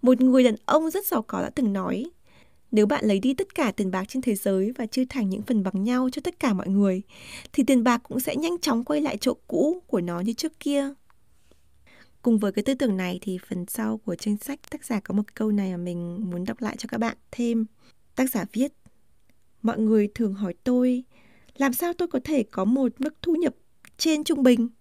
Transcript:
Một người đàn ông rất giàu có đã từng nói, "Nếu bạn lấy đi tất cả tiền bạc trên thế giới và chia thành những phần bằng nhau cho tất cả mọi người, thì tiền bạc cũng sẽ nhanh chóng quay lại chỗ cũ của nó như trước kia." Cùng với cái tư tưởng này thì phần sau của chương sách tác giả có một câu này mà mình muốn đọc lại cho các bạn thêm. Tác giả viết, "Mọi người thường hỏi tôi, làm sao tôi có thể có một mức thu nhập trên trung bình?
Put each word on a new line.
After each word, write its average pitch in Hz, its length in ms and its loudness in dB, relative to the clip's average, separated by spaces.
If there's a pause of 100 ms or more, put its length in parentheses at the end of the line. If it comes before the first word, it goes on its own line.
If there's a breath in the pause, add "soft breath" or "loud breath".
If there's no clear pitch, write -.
Một 254 200 6
người 254 220 6
đàn 226 120 6 (100)
ông 320 240 4
rất 392 180 -4
giàu 262 140 0
có 196 200 -4
đã - 80 -4
từng 226 240 0
nói, 190 320 -2 (680 soft breath)
"Nếu 214 140 6
bạn 247 200 0
lấy 202 140 4
đi 247 140 0
tất 381 220 -6
cả 254 160 0
tiền 190 200 -2
bạc 185 160 -2
trên 262 140 -6
thế 247 140 0
giới 196 360 0
và 254 140 -6
chia 254 200 -2
thành 240 240 -2
những 196 120 -4
phần 214 220 0
bằng 190 200 -2
nhau 254 280 0
cho 294 120 -8
tất - 160 -8
cả 254 140 0
mọi 185 140 -4
người, 196 340 2 (520 loud breath)
thì 277 100 2
tiền 254 200 4
bạc 240 200 2
cũng 220 160 -6
sẽ - 160 -4
nhanh 339 240 -2
chóng 247 240 0
quay 302 180 0
lại 285 160 -2
chỗ - 160 0 (140)
cũ 339 400 0
của 196 140 0
nó 175 180 -4
như 214 140 -2
trước 311 260 -6
kia." 277 340 -2 (1300 soft breath)
Cùng 226 180 4
với 202 120 0
cái 208 120 -2
tư 269 100 0
tưởng 240 240 0
này 180 240 -4
thì 185 160 -6 (100)
phần 180 200 -6
sau 220 300 -4
của 214 180 -6
chương 208 220 -4
sách 277 220 -10 (100)
tác - 160 -12
giả 220 140 -2
có - 140 -8
một 208 220 -2
câu 220 160 -2
này 196 200 0
mà 175 60 -6
mình 175 540 -6
muốn 175 140 -6
đọc 220 160 -8
lại 214 160 -6
cho - 100 -12
các 240 100 -6
bạn 226 200 -2 (140)
thêm. 233 340 0 (500 soft breath)
Tác 254 160 0
giả 208 220 -4
viết, 262 200 0 (880)
"Mọi 220 180 0
người 214 360 4
thường 208 180 0
hỏi 196 200 -4 (100)
tôi, 247 400 2 (540 soft breath)
làm 277 160 2
sao 349 200 -2
tôi 349 140 -2
có 269 160 -2
thể 294 200 2
có 190 220 -2
một 254 340 2
mức 294 220 -4
thu 339 140 0
nhập 320 200 0 (420)
trên 311 260 0
trung 285 200 0
bình? 240 260 6 (120)